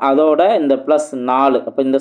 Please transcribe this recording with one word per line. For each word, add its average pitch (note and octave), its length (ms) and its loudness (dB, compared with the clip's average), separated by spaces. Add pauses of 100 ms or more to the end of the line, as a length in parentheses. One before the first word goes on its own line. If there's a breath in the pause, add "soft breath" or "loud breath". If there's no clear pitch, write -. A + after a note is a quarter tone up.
அதோட D#3 600 2
இந்த C#3 160 0
பிளஸ் D3 380 -2
நாலு, B2+ 520 0
அப்போ - 160 -4
இந்த C3+ 180 0